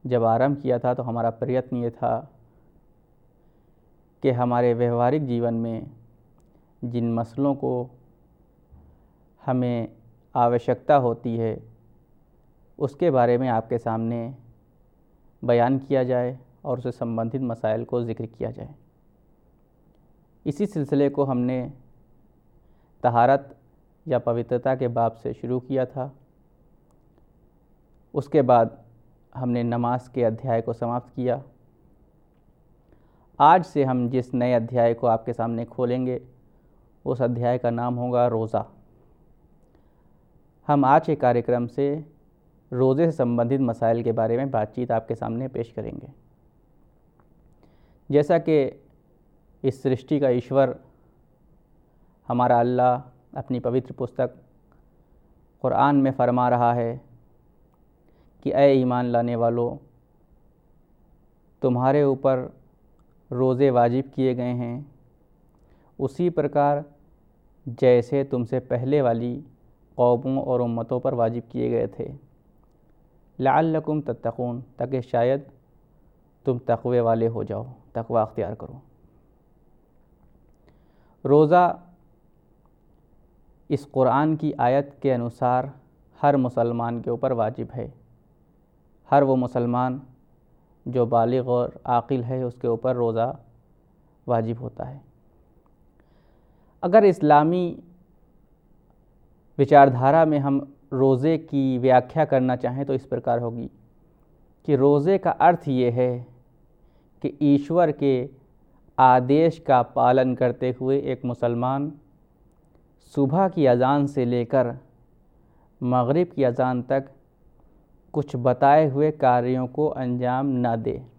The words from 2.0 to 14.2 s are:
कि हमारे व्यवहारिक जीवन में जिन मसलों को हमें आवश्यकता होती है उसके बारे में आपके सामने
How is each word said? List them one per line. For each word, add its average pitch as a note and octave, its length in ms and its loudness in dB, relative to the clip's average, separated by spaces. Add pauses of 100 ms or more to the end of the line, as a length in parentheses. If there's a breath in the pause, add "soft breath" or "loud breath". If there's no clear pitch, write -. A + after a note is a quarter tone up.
कि - 80 2
हमारे B2 440 2
व्यवहारिक A#2+ 520 0
जीवन A#2 280 -2
में A2+ 340 -6 (960)
जिन A#2 300 -4
मसलों C3+ 420 -2
को B2+ 340 -4 (1600)
हमें A#2+ 460 -2 (440)
आवश्यकता A#2+ 600 2
होती A#2 420 0
है A2+ 260 -6 (1160)
उसके D3 320 0
बारे B2 260 4
में B2+ 120 -2
आपके A2+ 280 -2
सामने A#2 580 -6 (1080)